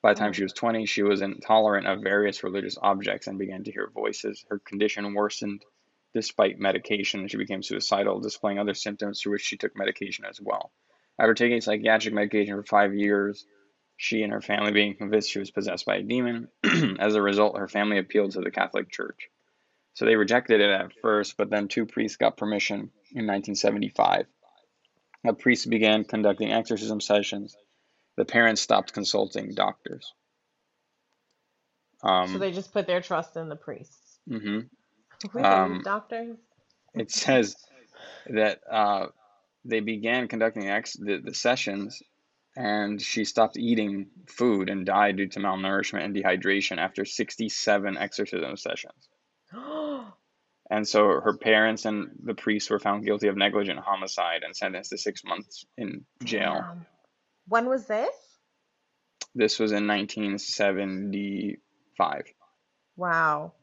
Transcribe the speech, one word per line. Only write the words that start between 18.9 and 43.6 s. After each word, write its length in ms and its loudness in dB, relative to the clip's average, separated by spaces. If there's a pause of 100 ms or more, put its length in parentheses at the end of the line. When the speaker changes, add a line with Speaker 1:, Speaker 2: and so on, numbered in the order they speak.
Speaker 1:
Church. 380 -10 (640)
So 140 0
they 100 8
rejected 460 4
it 80 6
at 320 0
first, 340 0
but 140 -2
then 180 0
two 160 0
priests 320 -4
got 220 2
permission 520 -2 (220)
in 140 -4
nineteen 280 -2
seventy-five. 720 2 (1000)
A 80 4
priest 340 2
began 360 4
conducting 460 2
exorcism 520 -2
sessions. 520 0 (600)
The 80 2
parents 380 4
stopped 320 2
consulting 580 -4
doctors. 640 -4 (1900)
Um, 260 4
Speaker 2:
So 100 -4
they 140 -2
just 200 -10
put 140 -2
their 160 0
trust 340 -6
in 140 -10
the 60 -10
priests. 720 -18
Speaker 1:
Mm-hmm. 340 -4 (760)
Speaker 2:
We 80 -2
don't 260 6
need 80 -4
Speaker 1:
Um, 60 -8
Speaker 2:
doctors. 560 -6 (560)
Speaker 1:
it 160 -6
says 440 2 (760)
that, 300 2 (100)
uh, 380 2 (580)
they 140 0
began 460 -2
conducting 440 -2
ex-, 240 -4
the, 240 -2
the 160 -10
sessions, 680 -2 (540)
and 440 -2
she 240 -2
stopped 320 2
eating 520 0 (180)